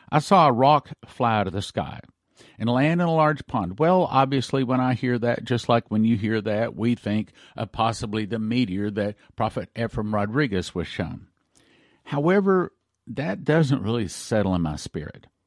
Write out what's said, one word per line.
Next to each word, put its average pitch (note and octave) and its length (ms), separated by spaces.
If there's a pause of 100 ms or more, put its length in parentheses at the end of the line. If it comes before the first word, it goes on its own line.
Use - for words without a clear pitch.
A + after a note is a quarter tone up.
(120)
"I D3 80
saw E3+ 280
a C3+ 40
rock C3+ 380 (160)
fly A2+ 340
out F#2+ 80
of E2+ 60
the G2+ 80
sky - 400 (580)
and A2+ 100
land D3 300
in F3 80
a E3 80
large D#3 320
pond." G2 320
Well, F3 320
obviously, C3+ 520
when B2+ 180
I B2+ 120
hear B2 260
that, A#2+ 260
just A#2+ 240
like A#2 200
when G#2+ 140
you A2+ 140
hear G#2+ 240
that, G#2+ 340
we A#2 200
think G#2+ 360 (240)
of A2 160
possibly A2 540
the A2 140
meteor G#2+ 520
that G#2 240 (220)
Prophet A2 380
Ephraim A2 380
Rodriguez G#2 640
was E2+ 120
shown. - 400 (760)
However, F#3 680 (340)
that D3 380
doesn't C#3+ 380
really A2 240
settle G2 480
in F2 60
my D#2 140
spirit. - 520 (200)